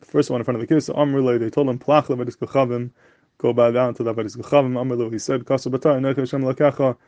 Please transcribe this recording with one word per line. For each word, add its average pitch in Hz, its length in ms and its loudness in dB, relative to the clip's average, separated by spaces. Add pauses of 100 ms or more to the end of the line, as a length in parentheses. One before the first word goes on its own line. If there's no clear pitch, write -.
the - 40 -20
first 147 240 0
one 123 120 -2
in 110 40 -10
front 120 160 -2
of 113 60 -6
the 165 80 4
Keser. - 220 0
Amru 139 260 2
Lei, 123 140 2
they 113 120 -2
told 143 200 0
him, 123 100 -4
"Plach 147 300 2
L'Avedis 123 280 -6
Kochavim, 123 520 -2 (480)
go 120 160 0
bow 120 180 4
down 123 220 0
to 117 100 -6
the 113 100 -2
Avedis 110 220 -6
Kochavim." 127 440 0
Amru 123 180 -4
Lei, 117 140 -2
he 110 80 -6
said, 127 260 -4
"Kasa 135 240 -2
B'Torah, 131 300 2
Enecha 135 180 -2
Hashem 135 280 -4
L'Kacha." 135 520 0 (100)